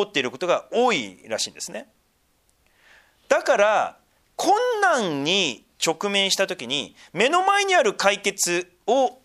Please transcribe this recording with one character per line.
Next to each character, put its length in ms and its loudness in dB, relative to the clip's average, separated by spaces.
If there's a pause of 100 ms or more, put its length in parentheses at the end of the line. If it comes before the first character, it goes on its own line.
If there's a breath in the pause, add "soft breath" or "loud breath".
っ 60 -18
て 80 -2
い 40 0
る 80 -4
こ 60 -16
と 100 -6
が 240 0
多 200 2
い 360 -6
ら 120 -4
し 80 -4
い 40 -12
ん 20 -20
で 80 -16
す 100 -12
ね。 160 -14 (1400 soft breath)
だ 140 2
か 160 2
ら、 400 2 (380)
困 180 2 (280)
難 420 0
に 420 -2 (180)
直 260 -2
面 200 0
し 60 -2
た 100 0
時 220 -8
に、 280 -6 (180 loud breath)
目 160 2
の 140 2
前 220 2
に 80 0
あ 80 4
る 140 0
解 240 0
決 520 -4 (140)
を 400 0